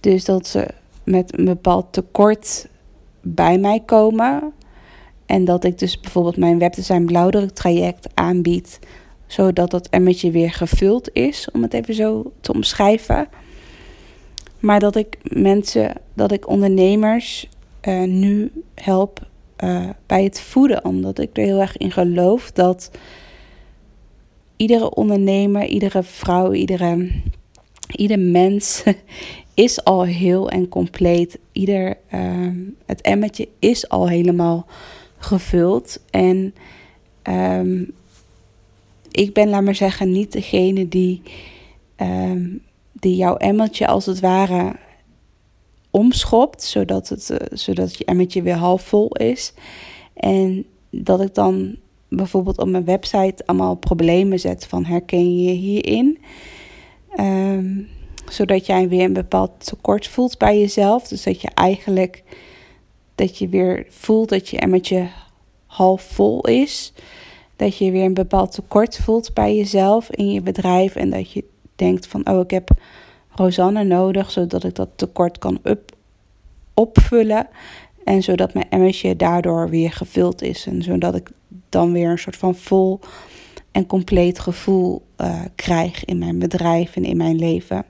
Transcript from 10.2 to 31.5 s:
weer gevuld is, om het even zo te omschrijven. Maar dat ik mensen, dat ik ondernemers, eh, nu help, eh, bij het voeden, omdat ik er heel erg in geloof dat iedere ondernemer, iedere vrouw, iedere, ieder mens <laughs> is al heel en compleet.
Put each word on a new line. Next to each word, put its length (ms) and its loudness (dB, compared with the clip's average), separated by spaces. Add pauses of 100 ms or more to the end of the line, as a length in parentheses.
weer 220 0
gevuld 600 0
is, 400 -2
om 100 0
het 120 -4
even 200 -4
zo 460 -4
te 120 -6
omschrijven. 760 0 (1300)
Maar 220 4
dat 160 2
ik 260 -4
mensen, 680 2 (220)
dat 180 0
ik 160 -6
ondernemers, 1000 2 (320)
eh, 220 -2
nu 500 0 (220)
help, 520 -2 (300)
eh, 320 -4 (180)
bij 180 2
het 160 -4
voeden, 440 2
omdat 340 -4
ik 180 -4
er 80 0
heel 160 2
erg 160 -2
in 140 -4
geloof 600 2
dat 400 0 (1700)
iedere 380 2
ondernemer, 720 2
iedere 360 -2
vrouw, 500 0
iedere, 580 -2 (840)
ieder 220 0
mens 680 2
<laughs> 680 -4
is 300 4
al 200 4
heel 460 0
en 180 -2
compleet. 680 0 (140)